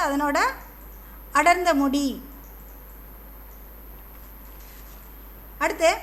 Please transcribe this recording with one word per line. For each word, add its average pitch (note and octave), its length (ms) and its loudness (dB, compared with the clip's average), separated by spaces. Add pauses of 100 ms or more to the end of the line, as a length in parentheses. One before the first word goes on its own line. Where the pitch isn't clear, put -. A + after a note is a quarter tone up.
அதனோட C#4+ 320 4 (1040)
அடர்ந்த F4 300 8 (100)
முடி. C#4 260 4 (3500)
அடுத்து E4 260 6 (120)